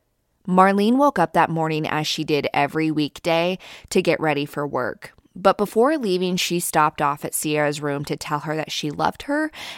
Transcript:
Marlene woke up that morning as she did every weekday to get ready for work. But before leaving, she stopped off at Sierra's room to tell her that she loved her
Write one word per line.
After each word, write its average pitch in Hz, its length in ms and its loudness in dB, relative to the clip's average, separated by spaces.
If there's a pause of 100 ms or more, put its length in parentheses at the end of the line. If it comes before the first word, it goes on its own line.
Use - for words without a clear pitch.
(480)
Marlene 196 480 4
woke 277 220 4
up 160 160 0
that 165 160 4
morning 160 360 -2
as 151 200 -4
she - 180 -4
did 143 300 0
every 160 360 0
weekday 165 680 -2 (320)
to 190 100 4
get 170 180 2
ready 147 280 0
for 147 200 -6
work. 131 460 -6 (240)
But 185 220 2
before 240 400 2
leaving, 180 380 0
she 175 220 -2
stopped 156 440 0
off 143 200 -2
at - 120 -8
Sierra's 147 480 -2
room 143 240 -4
to 147 100 -6
tell - 240 -6
her 156 160 -6
that 156 160 -6
she - 180 -6
loved - 340 -2
her 302 260 -2 (280)